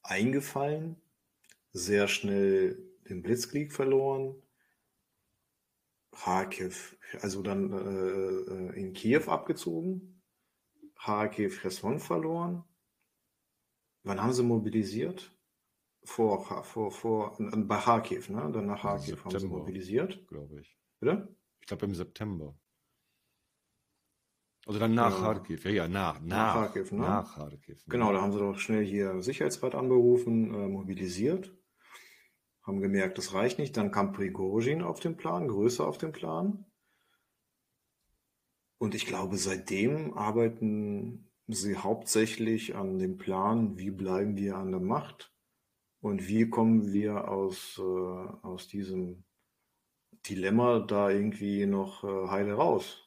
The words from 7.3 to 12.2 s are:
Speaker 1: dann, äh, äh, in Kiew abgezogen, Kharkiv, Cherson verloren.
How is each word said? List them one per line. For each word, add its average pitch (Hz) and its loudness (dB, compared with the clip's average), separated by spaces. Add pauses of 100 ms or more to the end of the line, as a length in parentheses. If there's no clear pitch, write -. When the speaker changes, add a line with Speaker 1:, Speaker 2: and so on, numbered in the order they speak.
Speaker 1:
dann, 98 0
äh, 98 -2
äh, 95 -2
in 92 -6
Kiew 139 2
abgezogen, - -4 (720)
Kharkiv, 104 -2
Cherson 104 -4
verloren. 170 -4 (1400)